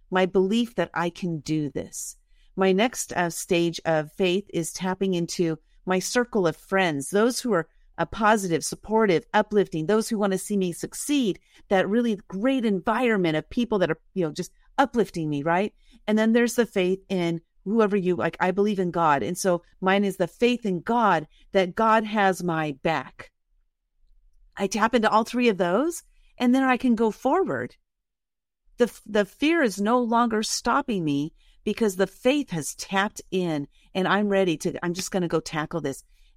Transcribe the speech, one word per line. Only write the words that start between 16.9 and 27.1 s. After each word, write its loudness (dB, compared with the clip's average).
in -2
whoever 2
you, 0
like, -4
I 0
believe 0
in 0
God. 2
And -4
so 0
mine 2
is -2
the -2
faith 0
in -2
God 0
that 0
God 2
has 0
my -2
back. -6
I -4
tap 0
into 4
all 4
three 2
of 2
those, 0
and 4
then 4
I 2
can 2
go 2